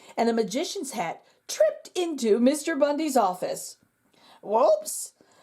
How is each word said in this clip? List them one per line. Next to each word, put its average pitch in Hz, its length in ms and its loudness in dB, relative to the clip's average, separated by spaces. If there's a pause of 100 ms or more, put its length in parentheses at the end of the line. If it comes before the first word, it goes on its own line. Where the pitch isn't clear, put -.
(180)
and 233 120 2
a 233 40 0
magician's 240 580 -4
hat 165 320 -8 (240)
tripped - 480 0
into 269 440 0
Mister 294 360 2
Bundy's 294 400 0
office. 180 640 -2 (640)
Whoops! 269 720 2 (300)